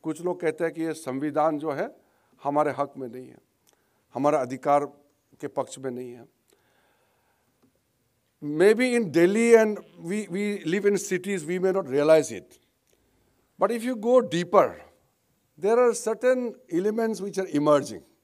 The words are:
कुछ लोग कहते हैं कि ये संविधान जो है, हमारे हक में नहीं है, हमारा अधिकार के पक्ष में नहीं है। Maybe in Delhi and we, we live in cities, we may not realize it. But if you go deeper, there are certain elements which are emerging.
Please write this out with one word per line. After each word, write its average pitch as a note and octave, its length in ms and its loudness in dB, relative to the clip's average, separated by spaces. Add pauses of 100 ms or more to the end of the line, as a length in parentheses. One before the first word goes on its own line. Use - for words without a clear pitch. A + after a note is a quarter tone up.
कुछ D#3+ 180 -8
लोग F3+ 200 -6
कहते D#3+ 220 -2
हैं E3 100 -4
कि D#3+ 80 -8
ये D#3+ 120 -4
संविधान D3 640 -2
जो D3+ 120 -6
है, F3+ 240 -6 (480)
हमारे D3 280 0
हक C#3+ 260 -6
में C3 100 -12
नहीं B2+ 200 -16
है, B2 100 -20 (760)
हमारा D3 260 2
अधिकार C#3 460 0 (540)
के D3 80 -12
पक्ष C3+ 320 -8
में C3 120 -8
नहीं B2 200 -12
है। B2 140 -20 (2250)
Maybe G#3+ 520 2
in G#3+ 160 0
Delhi G3+ 440 6
and G#3+ 220 4 (280)
we, G3+ 220 -4
we G3+ 380 -4
live F#3+ 200 0
in G3+ 120 4
cities, F3+ 480 -4
we F3 140 -4
may F#3 120 0
not F#3+ 160 -2
realize C#3+ 440 4
it. - 280 -16 (1040)
But G3 100 2
if A#3 120 -4
you B3 120 -4
go A#3+ 260 4
deeper, E3+ 520 2 (880)
there A3 180 2
are A#3+ 140 4
certain A#3+ 600 -2 (160)
elements G#3+ 500 -2
which G3 160 -8
are F#3 100 -4
emerging. C#3+ 540 0 (220)